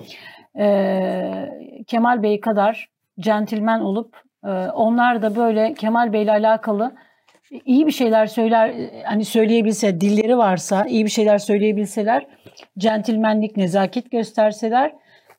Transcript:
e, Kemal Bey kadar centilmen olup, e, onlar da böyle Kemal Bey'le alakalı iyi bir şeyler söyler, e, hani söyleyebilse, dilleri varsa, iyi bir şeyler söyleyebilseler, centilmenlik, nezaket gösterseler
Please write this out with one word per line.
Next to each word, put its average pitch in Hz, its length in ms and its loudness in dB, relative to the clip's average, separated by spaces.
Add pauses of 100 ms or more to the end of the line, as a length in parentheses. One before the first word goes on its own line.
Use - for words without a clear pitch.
(600)
e, 190 1300 -2
Kemal 233 360 0
Bey 208 180 0
kadar 214 480 -2 (300)
centilmen 214 600 -2
olup, 214 360 -6 (280)
e, 202 60 -10 (260)
onlar 233 460 2
da 214 140 -2
böyle 226 380 0
Kemal 226 400 0
Bey'le 214 140 0
alakalı 220 680 0 (720)
iyi 269 220 4
bir 294 40 2
şeyler 220 360 2
söyler, 226 420 2
e, - 360 -10
hani 214 200 -2
söyleyebilse, 220 760 2
dilleri 214 360 2
varsa, 196 480 0
iyi 226 200 0
bir 208 40 -2
şeyler 208 280 2
söyleyebilseler, 208 880 0 (500)
centilmenlik, 214 800 0
nezaket 190 540 -2
gösterseler 226 840 0 (440)